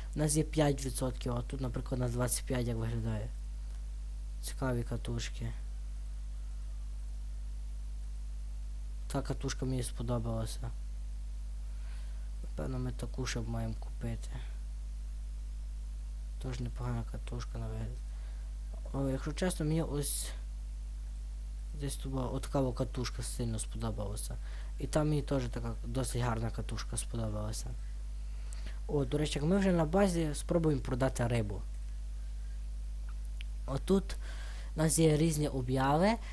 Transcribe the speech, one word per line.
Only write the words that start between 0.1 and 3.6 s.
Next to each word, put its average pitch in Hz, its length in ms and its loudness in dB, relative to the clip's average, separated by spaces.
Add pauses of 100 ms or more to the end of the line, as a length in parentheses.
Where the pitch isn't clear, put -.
у - 40 0
нас 151 180 4
є 156 60 8
п'ять 147 420 4
відсотків, 127 480 0
а 120 100 2
тут, 135 180 -4
наприклад, 127 400 0
на 123 80 4
двадцять 120 360 2
п'ять, 123 220 2
як 120 100 2
виглядає. 113 520 0 (1120)